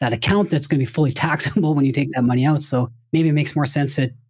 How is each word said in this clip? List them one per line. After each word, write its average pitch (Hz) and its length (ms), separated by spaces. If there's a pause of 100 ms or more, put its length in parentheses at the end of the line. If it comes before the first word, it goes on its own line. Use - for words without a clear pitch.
that 120 120
account 185 380
that's 147 160
gonna 147 140
be 131 40
fully 143 280
<laughs> - 0
taxable 151 640
when 139 80
you 135 80
take 139 180
that 123 140
money 123 200
out. 147 200
So 127 260 (220)
maybe 160 160
it 151 60
makes 151 200
more 147 120
sense 139 280
to 135 160 (200)